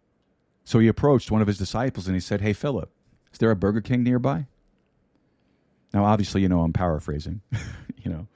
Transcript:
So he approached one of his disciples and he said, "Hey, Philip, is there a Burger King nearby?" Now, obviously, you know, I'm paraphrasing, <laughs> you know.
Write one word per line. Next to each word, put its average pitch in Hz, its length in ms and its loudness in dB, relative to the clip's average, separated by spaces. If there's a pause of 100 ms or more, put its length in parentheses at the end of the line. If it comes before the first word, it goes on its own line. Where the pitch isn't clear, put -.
(640)
So - 160 2
he 113 80 8
approached 131 420 2
one 107 140 2
of 101 40 0
his 101 120 0
disciples 110 480 -4
and 95 80 0
he 90 40 -2
said, 98 220 -4
"Hey, 104 120 0
Philip, 107 360 -4 (420)
is - 60 -20
there 113 140 4
a 107 40 2
Burger 101 260 0
King 123 200 0
nearby?" 127 460 0 (1500)
Now, 101 120 2
obviously, 104 360 2
you 95 80 4
know, 87 120 2
I'm 82 120 0
paraphrasing, 78 680 -4 (280)
<laughs> - 340 -16
you - 60 -6
know. 85 160 -8 (100)